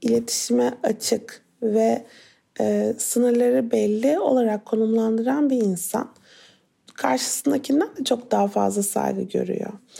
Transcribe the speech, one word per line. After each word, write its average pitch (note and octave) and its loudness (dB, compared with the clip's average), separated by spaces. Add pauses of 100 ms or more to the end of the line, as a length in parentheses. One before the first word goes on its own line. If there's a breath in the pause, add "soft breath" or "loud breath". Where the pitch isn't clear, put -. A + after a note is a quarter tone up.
iletişime A#3 0
açık - -4 (180)
ve, A3+ 2 (560 loud breath)
e, G#3+ 0
sınırları A#3+ 2
belli A3 2
olarak A#3+ 2
konumlandıran A3+ 2
bir B3+ 2
insan - -4 (800 soft breath)
karşısındakinden - 0
de C#4 -6
çok A#3+ -2
daha G3+ 2
fazla G3+ 0
saygı - -2
görüyor. - -4 (280 loud breath)